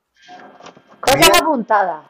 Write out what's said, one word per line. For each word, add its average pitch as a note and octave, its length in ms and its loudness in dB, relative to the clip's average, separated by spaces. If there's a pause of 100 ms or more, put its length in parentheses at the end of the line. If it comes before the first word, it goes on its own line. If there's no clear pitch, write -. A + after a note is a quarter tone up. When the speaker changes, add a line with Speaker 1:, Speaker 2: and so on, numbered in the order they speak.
(1000)
Speaker 1:
cosas C#4 200 0
Speaker 2:
Mira, E4+ 200 4
Speaker 1:
apuntadas. G#3 680 -2